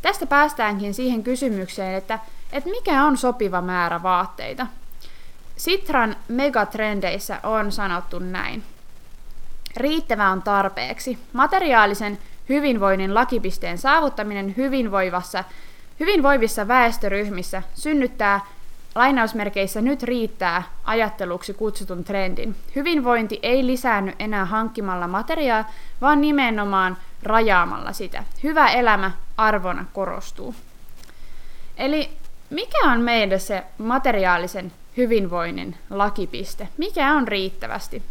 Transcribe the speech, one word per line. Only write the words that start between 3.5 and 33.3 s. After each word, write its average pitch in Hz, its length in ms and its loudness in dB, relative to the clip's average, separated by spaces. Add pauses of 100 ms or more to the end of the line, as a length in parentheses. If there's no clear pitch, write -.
määrä 175 420 -2
vaatteita. 185 640 0 (880)
Sitran 285 600 0 (120)
megatrendeissä 214 1120 0
on 208 300 0
sanottu 185 460 -2
näin: 185 440 -4 (1120)
"Riittävä 240 540 2
on 185 120 0
tarpeeksi. 196 760 -2 (140)
Materiaalisen 233 840 4 (300)
hyvinvoinnin 196 680 2
lakipisteen 196 640 0
saavuttaminen 208 800 0
hyvinvoivassa, 196 880 0 (560)
hyvinvoivissa 277 680 4
väestöryhmissä 202 960 2 (120)
synnyttää 247 680 2 (540)
lainausmerkeissä 220 840 2
'nyt 262 220 2
riittää' 214 600 -2 (220)
ajatteluksi 202 680 -2
kutsutun 196 500 -4
trendin. 196 520 0 (200)
Hyvinvointi 247 640 2
ei 254 240 4
lisäänny 233 520 2
enää 202 260 0
hankkimalla 196 640 -2
materiaa, 220 640 0 (300)
vaan 285 200 6
nimenomaan 208 760 2 (260)
rajaamalla 202 680 4
sitä. - 320 -4 (180)
Hyvä 302 260 6
elämä 208 420 4 (260)
arvona 190 560 2
korostuu." 196 640 -6 (1200)
Eli 285 340 -2 (400)
mikä 440 280 -2 (120)
on 233 100 4
meidän 214 400 2